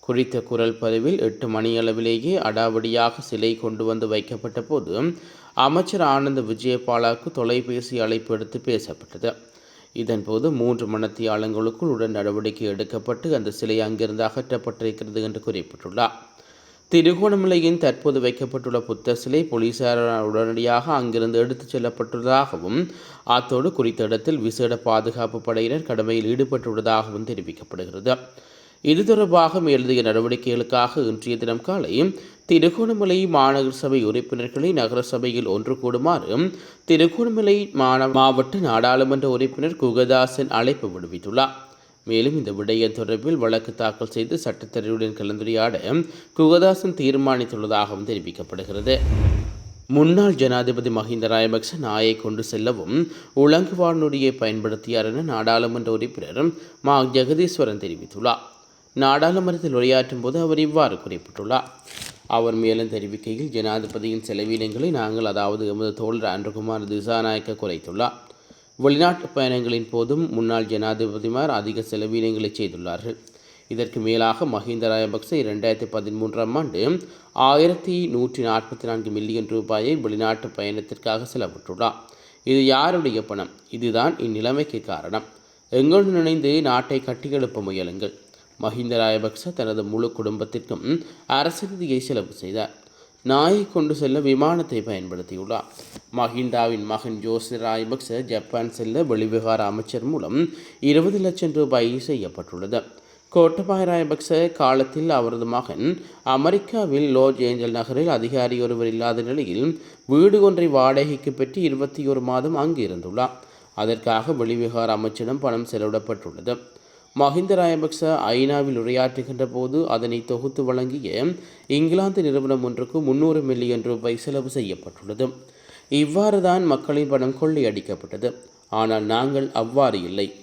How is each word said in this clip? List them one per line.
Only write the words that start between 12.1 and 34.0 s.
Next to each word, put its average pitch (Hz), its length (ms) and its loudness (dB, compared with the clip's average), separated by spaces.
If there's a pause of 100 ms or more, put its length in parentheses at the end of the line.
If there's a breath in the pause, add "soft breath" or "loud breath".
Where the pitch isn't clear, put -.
நடவடிக்கை 104 500 -2
எடுக்கப்பட்டு, 107 680 -6
அந்த 107 160 -2
சிலை 110 300 -2
அங்கிருந்து 107 440 -2
அகற்றப்பட்டிருக்கிறது 110 960 -4
என்று 110 240 -6
குறிப்பிட்டுள்ளார். 104 680 -4 (760 soft breath)
திருகோணமலையின் 175 920 4
தற்போது 135 380 2
வைக்கப்பட்டுள்ள 123 600 -2
புத்த 120 340 -2
சிலை 131 260 0 (100)
போலீசாரால் 117 800 0
உடனடியாக 117 640 0
அங்கிருந்து 117 500 2
எடுத்துச் 127 320 -4
செல்லப்பட்டுள்ளதாகவும், 120 1080 0 (440 loud breath)
அத்தோடு 127 480 2
குறித்த 113 360 0
இடத்தில் 113 380 -2
விசேட 117 320 0
பாதுகாப்பு 113 600 -2
படையினர் 117 500 -2
கடமையில் 113 420 0
ஈடுபட்டுள்ளதாகவும் 110 1000 0
தெரிவிக்கப்படுகிறது. 92 840 -6 (680 loud breath)
இது 156 200 4
தொடர்பாக 180 560 6
மேலதிக 131 420 4
நடவடிக்கைகளுக்காக 120 1040 2
இன்றைய 110 300 -4
தினம் 117 280 -4
காலை 185 240 -2 (560 loud breath)
திருகோணமலை 185 680 4 (180)
மாநகர 139 460 4
சபை 135 240 2